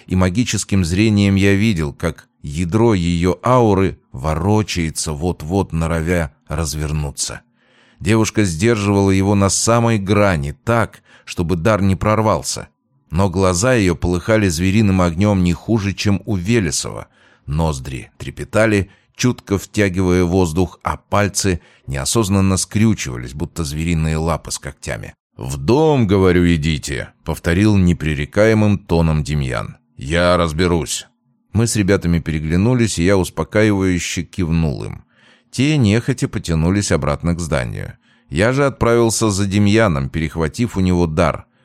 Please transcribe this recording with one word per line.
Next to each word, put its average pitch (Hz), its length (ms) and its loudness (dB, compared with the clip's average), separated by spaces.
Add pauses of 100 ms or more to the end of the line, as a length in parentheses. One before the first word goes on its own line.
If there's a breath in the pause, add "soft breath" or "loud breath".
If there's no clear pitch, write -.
и - 80 -4
магическим 95 680 0
зрением 101 500 2
я 98 180 4
видел, 98 400 0
как - 360 -8 (120)
ядро 90 520 0
ее 87 500 0
ауры 110 560 2 (140)
ворочается, 80 1000 -2
вот-вот 82 600 -4
норовя 82 600 -2 (140)
развернуться. 73 920 -6 (580 soft breath)
Девушка 107 460 0
сдерживала 101 680 2
его 95 240 2
на 98 140 2
самой 117 500 2
грани, 95 640 0
так, 117 380 -2 (240 soft breath)
чтобы 90 320 -2
дар 95 240 0
не 95 160 2
прорвался. 107 720 -2 (420)
Но 95 180 0
глаза 92 440 2
ее 92 220 2
полыхали 92 520 0
звериным 95 540 2
огнем 92 420 2
не 87 100 2
хуже, 101 400 -2
чем 101 320 -2
у 107 120 -4
Велесова. 85 720 -2 (380 soft breath)
Ноздри 65 720 -4
трепетали, 101 720 -2 (260 soft breath)
чутко 120 420 -2
втягивая 90 640 0
воздух, 87 600 0
а 76 120 -4
пальцы 98 640 -2 (260 soft breath)
неосознанно 95 720 0
скрючивались, 67 760 -2
будто 80 320 -6
звериные 80 520 -2
лапы 78 340 -4
с - 60 -8
когтями. 57 560 -12 (220)
«В 65 220 -8
дом, 127 480 2
говорю, 90 400 4
идите», — 73 640 0 (160)
повторил 95 500 2
непререкаемым 95 1040 2
тоном 80 460 0
Демьян. 64 540 -4 (200)
«Я 87 400 0
разберусь». 85 720 -2 (460)
Мы 110 120 2
с 110 100 -4
ребятами 90 440 2
переглянулись, 87 800 0
и 82 40 0
я 98 140 4
успокаивающе 92 1080 0
кивнул 80 600 -2
им. - 220 -14 (440 soft breath)
Те 147 280 0
нехотя 120 500 2
потянулись 87 640 -2
обратно 71 420 -2
к 80 60 -4
зданию. 60 580 -6 (320 soft breath)
Я 98 240 0
же 143 120 0
отправился 117 640 2
за 101 160 -2
Демьяном, 101 640 2
перехватив 80 680 -4
у 95 40 0
него 90 260 2
дар. 78 380 -2 (200)